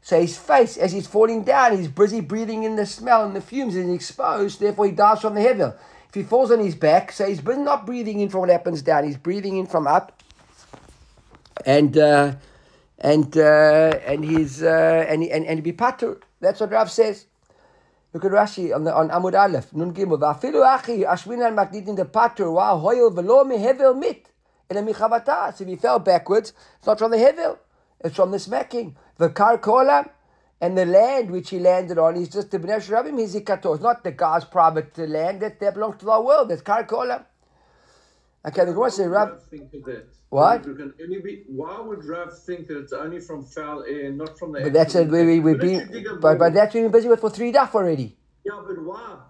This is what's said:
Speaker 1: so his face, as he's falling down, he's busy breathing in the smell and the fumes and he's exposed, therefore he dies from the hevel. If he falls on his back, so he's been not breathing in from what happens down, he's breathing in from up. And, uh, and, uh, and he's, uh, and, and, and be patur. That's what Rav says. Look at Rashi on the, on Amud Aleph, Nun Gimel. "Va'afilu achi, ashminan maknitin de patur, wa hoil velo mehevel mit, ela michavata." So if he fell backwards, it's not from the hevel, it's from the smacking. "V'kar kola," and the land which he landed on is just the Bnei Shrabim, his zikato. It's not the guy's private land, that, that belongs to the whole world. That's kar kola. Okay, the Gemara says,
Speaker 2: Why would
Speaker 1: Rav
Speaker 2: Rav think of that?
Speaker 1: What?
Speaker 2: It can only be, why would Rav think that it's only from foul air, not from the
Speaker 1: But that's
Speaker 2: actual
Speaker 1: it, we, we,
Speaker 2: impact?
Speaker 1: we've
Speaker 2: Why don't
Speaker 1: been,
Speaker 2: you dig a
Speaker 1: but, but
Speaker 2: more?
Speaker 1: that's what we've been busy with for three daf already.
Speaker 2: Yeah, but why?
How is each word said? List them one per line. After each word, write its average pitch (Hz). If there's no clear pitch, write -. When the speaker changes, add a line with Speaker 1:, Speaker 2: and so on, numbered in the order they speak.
Speaker 1:
so 170
his 165
face, 262
as 185
he's 190
falling 220
down, 254
he's 180
busy 202
breathing 220
in 220
the 208
smell 220
and 196
the 190
fumes 240
and 180
he's 180
exposed, 202
therefore 208
he 196
dies 214
from 214
the 208
hevel. 202
If -
he 202
falls 233
on 233
his 180
back, 165
so 196
he's 190
been 262
not 277
breathing 220
in 202
from 185
what 180
happens 165
down, 151
he's 143
breathing 190
in 190
from 156
up. -
And, 143
uh, 143
and, 151
uh, 151
and 147
he's, 156
uh, 160
and, 156
and, 156
and 160
be 170
patur. 240
That's 196
what 208
Rav 220
says. 214
Look 165
at 190
Rashi 202
on 151
the, 156
on 160
Amud 180
Aleph, 190
Nun 165
Gimel. 170
"Va'afilu 151
achi, 254
ashminan 214
maknitin 196
de 185
patur, 220
wa 185
hoil 226
velo 190
mehevel 262
mit, -
ela 202
michavata." 226
So 190
if 185
he 185
fell 233
backwards, 185
it's -
not 214
from 226
the 226
hevel, 294
it's 156
from 190
the 196
smacking. 220
"V'kar 202
kola," 269
and 185
the 180
land 220
which 180
he 190
landed 180
on 165
is 175
just 202
the 190
Bnei 185
Shrabim, 233
his 202
zikato. 196
It's 139
not 240
the 175
guy's 165
private 160
land, 165
that, -
that 202
belongs 208
to 190
the 220
whole 226
world. 277
That's 170
kar 214
kola. 214
Okay, 175
the 175
Gemara 226
says, 190
Speaker 2:
Why 208
would 202
Speaker 1:
Rav -
Speaker 2:
Rav -
think 147
of 135
that? 120
Speaker 1:
What? 156
Speaker 2:
It 131
can 139
only 180
be, 170
why 156
would 208
Rav 170
think 170
that 151
it's 135
only 160
from 151
foul 147
air, 139
not 151
from 160
the 139
Speaker 1:
But 147
that's 160
Speaker 2:
actual 160
Speaker 1:
it, 170
we, 165
we, 156
Speaker 2:
impact? 143
Speaker 1:
we've 180
Speaker 2:
Why 180
don't -
Speaker 1:
been, 233
Speaker 2:
you 214
dig 208
a 214
Speaker 1:
but, 165
but 156
Speaker 2:
more? 170
Speaker 1:
that's 208
what 226
we've -
been 226
busy 233
with 226
for 220
three 233
daf 269
already. 156
Speaker 2:
Yeah, 202
but 165
why? 214